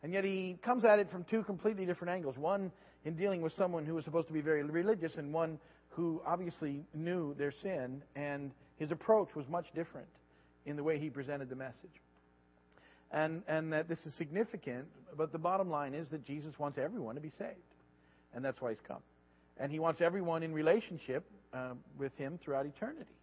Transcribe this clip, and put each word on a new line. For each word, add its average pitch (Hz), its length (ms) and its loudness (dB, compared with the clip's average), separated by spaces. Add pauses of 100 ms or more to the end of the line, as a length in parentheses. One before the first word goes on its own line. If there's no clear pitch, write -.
And 170 100 -2
yet 196 100 2
he 190 400 0
comes 240 220 4
at 208 140 12
it 202 120 2
from 180 140 -4
two 220 180 2
completely 190 420 0
different 175 280 0
angles. 147 240 -2
One 185 340 0 (320)
in 160 140 -2
dealing 185 240 2
with 160 160 0
someone 175 280 2
who 165 100 -2
was 151 100 -2
supposed 165 220 0
to 160 60 -8
be 156 60 2
very 147 240 4
religious 165 540 2
and 147 160 -6
one 160 260 0 (300)
who 165 360 -2
obviously 160 680 -2
knew 160 440 -2
their 143 140 0
sin, 139 520 -4 (120)
and 143 360 -4 (260)
his 156 120 -4
approach 196 460 4
was 139 140 -6
much 170 160 -2 (100)
different 156 320 -6 (580)
in 147 120 -4
the 143 60 -4
way 156 140 2
he 151 120 -2
presented 135 400 -6
the 127 80 -6
message. 131 340 -12 (1200)
And, 160 320 0
and 160 280 0
that 160 160 0
this 165 160 -2
is 151 80 -10
significant, 156 720 -4 (320)
but 156 160 0
the 165 40 -4
bottom 180 320 2
line 143 240 0
is 156 180 -6
that 151 140 -8
Jesus 147 320 -8
wants 143 200 -2
everyone 143 380 -2
to 147 60 -8
be 151 160 -10
saved. 233 220 -8 (720)
And 127 120 -6
that's 135 160 -2
why 123 80 -2
he's 110 180 -4
come. - 140 -8 (560)
And 143 120 -2
he 156 100 -2
wants 160 200 2
everyone 170 440 4
in 160 100 -2
relationship, 156 720 4 (280)
uh, 127 200 -4 (260)
with 139 160 -4
him 151 260 -6
throughout 139 240 0
eternity. 233 460 -8 (100)